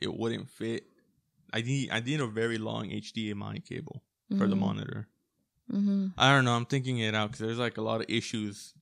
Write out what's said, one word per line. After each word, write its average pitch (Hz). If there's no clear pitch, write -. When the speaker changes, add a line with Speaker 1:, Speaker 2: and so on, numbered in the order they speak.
Speaker 1:
it 90
wouldn't 117
fit. -
I 113
need, 131
I 113
need 139
a 131
very 113
long 110
H 104
D 107
M 101
I 104
cable -
for -
the -
Speaker 2:
Mm-hmm. -
Speaker 1:
monitor. 104
Speaker 2:
Mm-hmm. 202
Speaker 1:
I 135
don't 131
know. 120
I'm 117
thinking 127
it 107
out 107
'cause -
there's, 110
like, 120
a 110
lot 110
of -
issues 107